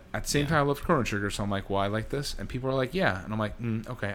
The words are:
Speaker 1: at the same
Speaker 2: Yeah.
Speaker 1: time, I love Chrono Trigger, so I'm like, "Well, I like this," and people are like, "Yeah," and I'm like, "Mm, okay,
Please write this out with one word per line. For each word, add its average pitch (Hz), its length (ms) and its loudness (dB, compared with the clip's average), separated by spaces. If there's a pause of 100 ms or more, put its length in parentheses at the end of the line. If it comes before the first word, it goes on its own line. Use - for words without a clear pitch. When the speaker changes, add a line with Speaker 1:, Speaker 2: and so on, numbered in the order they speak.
(140)
Speaker 1:
at 107 100 -2
the - 60 -6
same 147 140 4
Speaker 2:
Yeah. 143 80 0
Speaker 1:
time, 160 80 4
I - 20 4
love 143 200 2
Chrono 151 220 4
Trigger, 101 260 0
so 104 140 -2
I'm 101 80 0
like, 98 180 -2
"Well, 98 120 4
I 101 60 4
like 110 220 0
this," 139 300 -2
and - 80 -6
people 131 220 -4
are 131 40 0
like, 131 220 0
"Yeah," 107 260 2
and 104 120 -6
I'm 110 40 -2
like, 107 240 -2
"Mm, 113 280 -2
okay, 113 260 -4